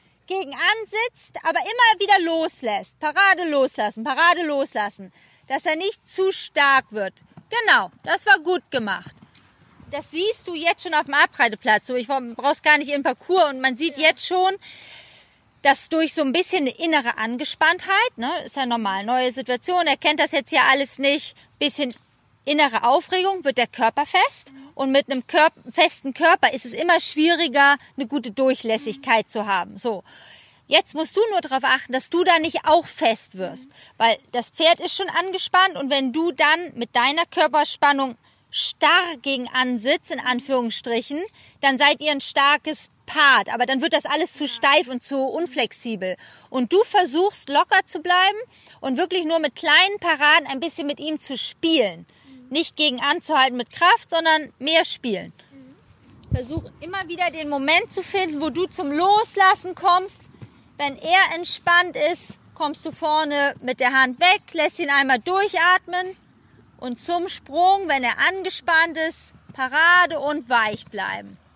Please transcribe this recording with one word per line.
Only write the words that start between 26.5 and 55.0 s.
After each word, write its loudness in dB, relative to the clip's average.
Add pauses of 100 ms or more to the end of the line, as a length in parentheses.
ist -2
es -6
immer 2
schwieriger, 2 (180)
eine -6
gute -6
Durchlässigkeit -2
zu -4
haben. -4
So. -6 (640)
Jetzt 0
musst -6
du 2 (100)
nur 0
darauf -4
achten, -2
dass -2
du 0
da 6
nicht -2
auch 4
fest -2
wirst. -12 (260)
Weil 2 (140)
das -2
Pferd 2
ist -2
schon -4
angespannt 0
und -6
wenn 0
du -2
dann 0
mit -10
deiner 2
Körperspannung 0 (340)
starr 0
gegen -4
ansitzt, -2
in 2
Anführungsstrichen, -2 (380)
dann 2
seid 4
ihr 0
ein -2
starkes 0 (160)
Part. 4
Aber 0
dann -2
wird 0
das 0
alles -2
zu -4
steif 2
und -8
zu -4
unflexibel. -4 (340)
Und -2
du 4
versuchst, 0
locker 2
zu -8
bleiben 2 (420)
und -4
wirklich -2
nur 0
mit -2
kleinen 4
Paraden 2
ein -6
bisschen -6
mit -6
ihm -6
zu -8
spielen. -2 (440)
Nicht -4
gegen 0
anzuhalten 0
mit -8
Kraft, 2
sondern 0
mehr 2
spielen. -6 (1000)